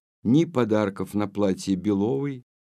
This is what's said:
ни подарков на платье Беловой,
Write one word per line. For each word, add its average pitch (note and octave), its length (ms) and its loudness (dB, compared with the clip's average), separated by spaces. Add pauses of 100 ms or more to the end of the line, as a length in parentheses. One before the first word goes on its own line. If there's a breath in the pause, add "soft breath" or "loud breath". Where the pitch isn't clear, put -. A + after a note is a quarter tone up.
(220)
ни D3 220 4
подарков G#2+ 720 0
на G#2 140 -2
платье G2 480 0
Беловой, A#2+ 680 -2 (340)